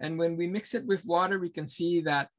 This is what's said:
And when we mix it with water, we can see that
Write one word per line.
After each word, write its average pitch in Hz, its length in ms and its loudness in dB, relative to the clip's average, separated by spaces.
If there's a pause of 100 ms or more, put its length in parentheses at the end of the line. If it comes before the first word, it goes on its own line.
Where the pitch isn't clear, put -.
And 160 180 -4
when 170 180 2
we 175 100 0
mix 202 280 -4
it 226 120 -4
with 196 180 0
water, 185 340 2
we 175 120 -4
can 151 180 -6
see 170 340 0
that 143 260 0 (100)